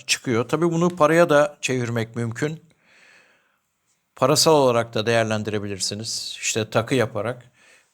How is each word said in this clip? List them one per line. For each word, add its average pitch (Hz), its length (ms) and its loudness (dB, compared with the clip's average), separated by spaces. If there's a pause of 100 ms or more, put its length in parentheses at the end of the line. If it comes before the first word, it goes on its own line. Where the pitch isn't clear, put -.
çıkıyor. 123 420 -2
Tabii 160 240 0
bunu 175 240 0
paraya 160 340 4
da 147 300 2
çevirmek 120 560 -4
mümkün. 120 480 -6 (1500)
Parasal 147 380 4
olarak 120 400 2
da 110 120 -4
değerlendirebilirsiniz. 107 1300 -4
İşte - 300 -4
takı 117 240 0
yaparak. 107 580 -4 (420)